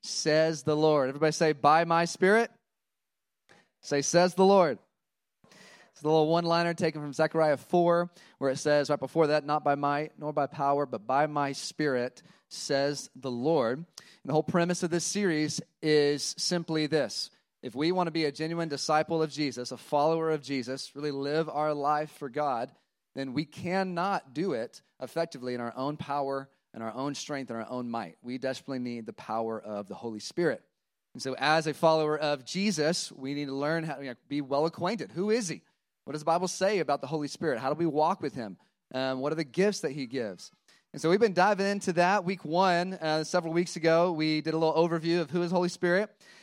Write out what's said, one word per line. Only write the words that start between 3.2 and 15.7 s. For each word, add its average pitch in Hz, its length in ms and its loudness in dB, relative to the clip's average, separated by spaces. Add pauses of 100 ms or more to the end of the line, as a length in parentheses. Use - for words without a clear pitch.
Say, 143 180 -2
"Says 175 320 4
the 190 100 4
Lord." 185 360 6 (1120)
It's - 100 -20
the 147 60 -4
little 156 200 4
one-liner 170 460 2
taken 160 260 -2
from 147 140 -8
Zechariah 156 440 2
four, 175 540 2 (280)
where 135 100 0
it 135 80 -2
says, 147 320 2
right 147 100 0
before 156 280 2
that, 151 180 2
"Not 147 180 0
by 143 120 2
might 143 420 -2
nor 151 160 -6
by 143 140 0
power, 143 400 0
but 110 180 -8
by 135 220 2
my 143 240 -2
Spirit, 131 720 -2 (260)
says 143 680 -2
the 131 160 -8
Lord." 127 460 2
And 170 80 -10 (400)
the 135 80 -2
whole 156 80 4
premise 175 400 0
of 180 80 -2
this 165 160 -2
series 160 560 0 (220)